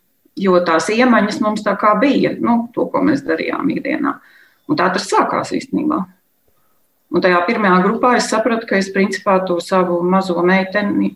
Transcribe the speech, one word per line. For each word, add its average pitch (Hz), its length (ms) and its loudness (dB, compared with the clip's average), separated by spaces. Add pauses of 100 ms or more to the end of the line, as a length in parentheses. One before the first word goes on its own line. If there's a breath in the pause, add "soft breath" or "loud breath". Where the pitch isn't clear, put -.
(360)
Jo 180 280 2
tās 165 240 0
iemaņas 226 520 2
mums 214 220 -2
tā 196 140 -2
kā 214 240 2
bija, 240 400 2
nu, - 320 0
to, - 160 -2
ko - 160 -2
mēs - 160 2
darījām - 480 -4
ikdienā. - 460 -2 (540 soft breath)
Un 151 80 0
tā 175 160 2
tas - 120 -4
sākās - 480 -2
īstenībā. - 460 -2 (1120)
Un 175 80 0
tajā 180 240 2
pirmajā 190 400 2
grupā 233 320 2
es - 160 -2
sapratu, 226 340 -2
ka 196 140 0
es 190 80 -4
principā 196 560 0
to 175 160 -2
savu 175 400 0
mazo 180 400 0
meiteni 190 760 0